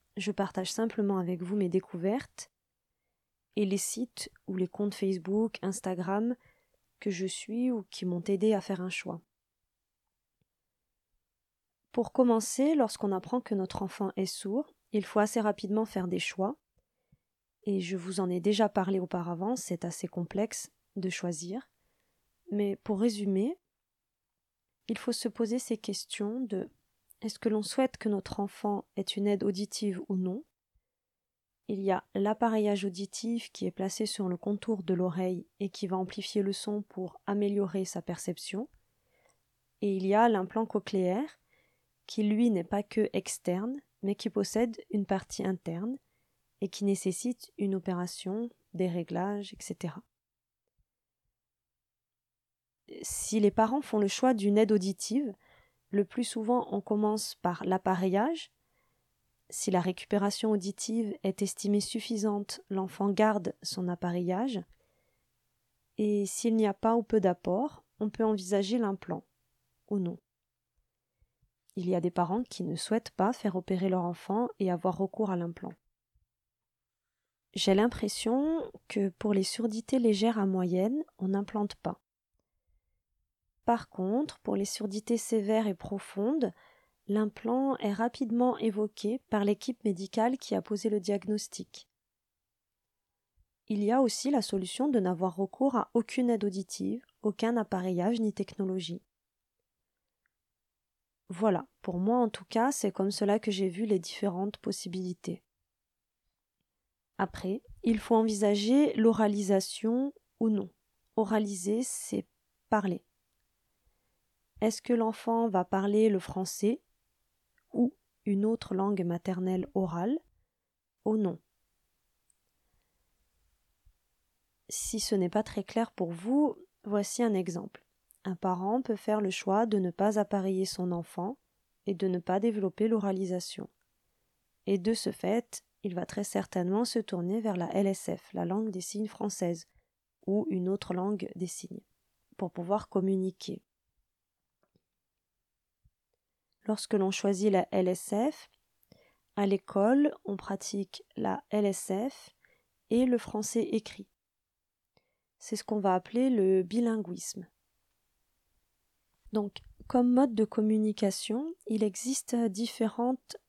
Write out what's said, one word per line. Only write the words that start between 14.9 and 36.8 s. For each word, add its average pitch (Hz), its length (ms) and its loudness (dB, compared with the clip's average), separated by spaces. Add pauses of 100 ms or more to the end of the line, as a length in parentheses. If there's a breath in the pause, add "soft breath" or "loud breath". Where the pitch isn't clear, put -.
il 208 140 0
faut - 160 2
assez 214 200 2
rapidement 208 440 0
faire 185 240 -2
des 180 100 0
choix. 190 380 -2 (1080)
Et 196 180 0
je 180 160 -4
vous 180 220 -4
en 185 100 0
ai 180 100 0
déjà 208 300 4
parlé 196 300 0
auparavant, 175 540 -4
c'est - 300 -6
assez 175 240 -6
complexe - 640 -4 (240)
de 185 140 -2
choisir. 175 580 -6 (840)
Mais 202 260 0
pour 202 220 -4
résumer, 208 600 0 (1300)
il 226 80 -2
faut - 160 -4
se - 160 -4
poser 233 300 -2
ces 233 180 -4
questions 214 640 -6
de 202 300 -4 (500)
est-ce 214 180 -8
que 226 120 0
l'on 214 120 2
souhaite - 360 0
que - 100 -2
notre 202 320 -2
enfant 202 460 -4 (100)
ait 196 60 -2
une 196 240 -2
aide 202 180 2
auditive 202 640 -2
ou 190 80 0
non ? 185 260 -2 (1300)
Il 196 140 -4
y 190 80 2
a 180 120 2 (120)
l'appareillage 208 720 2
auditif 202 680 -6
qui - 140 -4
est 180 40 0
placé 196 360 -2
sur 190 240 -2
le 175 80 -2
contour 202 440 -4
de 180 120 0
l'oreille 185 520 -2 (140)
et 202 80 -2
qui - 180 -6
va 185 120 -2
amplifier 190 420 -4
le 196 140 0
son 208 260 -4